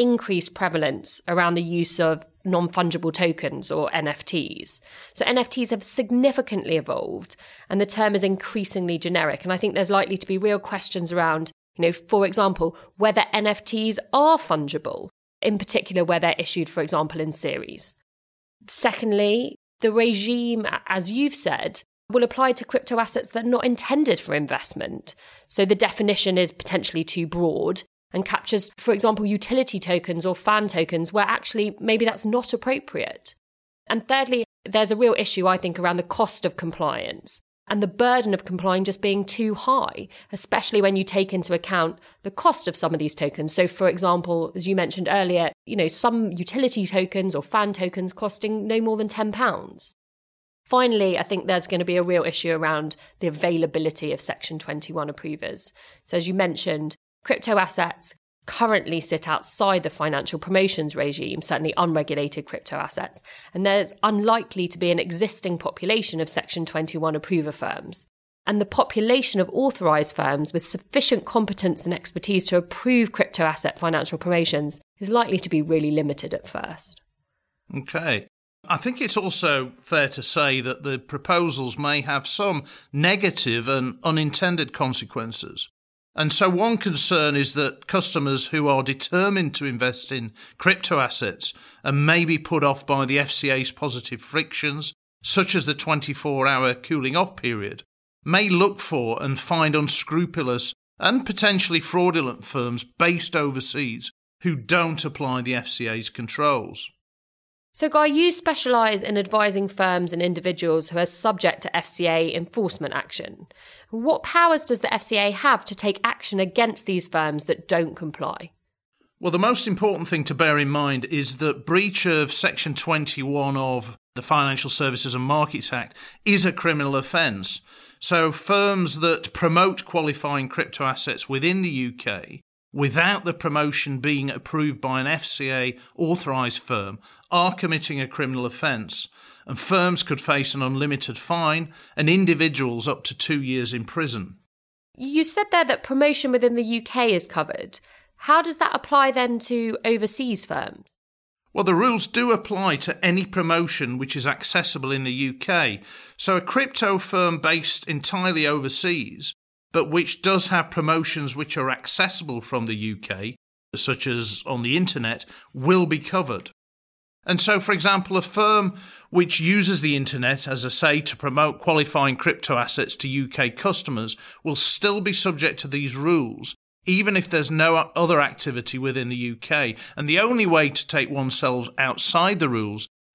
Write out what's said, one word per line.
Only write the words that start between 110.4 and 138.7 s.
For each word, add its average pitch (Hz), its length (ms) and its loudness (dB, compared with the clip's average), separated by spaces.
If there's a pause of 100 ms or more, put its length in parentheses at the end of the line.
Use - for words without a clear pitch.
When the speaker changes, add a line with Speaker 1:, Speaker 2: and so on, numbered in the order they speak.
Speaker 1:
who 165 80 -4
are 170 80 2
subject 185 560 0
to - 160 -4
F 165 80 -4
C - 220 -2
A 165 260 2
enforcement 175 640 -2
action. - 500 -8 (460)
What 233 320 0
powers 330 420 4
does 233 160 0
the - 120 -2
F 214 100 -2
C 214 140 0
A 208 140 2
have 226 340 2
to 190 100 -8
take 202 280 -2
action - 360 2
against 220 480 0
these 180 200 -2
firms 151 380 -2
that 165 220 -2
don't 170 280 0
comply? 156 560 -8 (680)
Speaker 2:
Well, 170 120 -2
the 175 80 2
most 233 280 2
important 190 400 0
thing 156 180 -2
to 147 100 -4
bear 151 220 4
in 143 100 2
mind 143 380 0
is 143 320 -4
that 143 300 -2
breach 190 380 2
of 151 280 2
Section - 400 0
twenty-one 139 800 -2
of 127 420 -4 (180)
the 123 80 -10
Financial 139 480 0
Services 131 440 0
and 127 80 -2
Markets 151 480 0
Act 120 240 -6 (300)
is 196 200 4
a 180 60 4
criminal 147 440 0
offence. 135 640 -2 (400)
So 160 300 2
firms 190 680 2
that 160 320 0
promote 180 540 2
qualifying 143 640 -2
crypto - 360 -4
assets 131 440 -4
within 165 320 0
the 180 80 0
U 127 240 -2
K - 480 -8 (300)
without 151 540 2
the 170 80 -2
promotion 147 640 -2
being 139 320 0
approved 147 500 -4
by 131 220 -2
an 135 60 -2
F 156 180 -2
C 135 240 -4
A 127 280 -2 (180)
authorised 139 640 -2
firm 104 380 -4 (320)
are 180 220 4
committing 160 480 -2
a - 60 -4
criminal 127 380 -4
offence, 117 640 -4 (380)